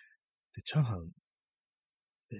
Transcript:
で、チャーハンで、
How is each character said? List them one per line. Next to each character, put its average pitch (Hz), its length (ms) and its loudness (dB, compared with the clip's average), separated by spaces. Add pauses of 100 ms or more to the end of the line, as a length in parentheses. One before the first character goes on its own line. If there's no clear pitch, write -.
(540)
で、 - 100 -14
チ - 100 -8
ャ 151 60 6
ー 147 40 8
ハ 110 120 2
ン 85 120 -6 (1200)
で、 107 100 -8